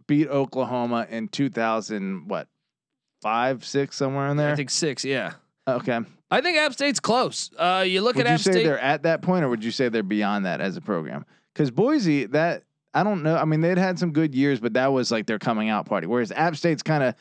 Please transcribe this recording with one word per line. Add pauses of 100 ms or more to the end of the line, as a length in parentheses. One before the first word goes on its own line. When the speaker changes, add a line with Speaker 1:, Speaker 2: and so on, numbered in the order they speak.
Speaker 1:
beat
Oklahoma
in
two
thousand,
what, (760)
five,
six,
somewhere
in
there?
Speaker 2:
I
think
six,
yeah. (340)
Speaker 1:
Okay. (300)
Speaker 2:
I
think
App
State's
close.
Uh,
you
look
Speaker 1:
Would
Speaker 2:
at
Speaker 1:
you
Speaker 2:
App
Speaker 1:
say
Speaker 2:
State
Speaker 1:
they're
at
that
point,
or
would
you
say
they're
beyond
that
as
a
program? (300)
'Cause
Boise,
that, (300)
I
don't
know.
I
mean,
they'd
had
some
good
years,
but
that
was,
like,
their
coming
out
party.
Whereas
App
State's
kinda,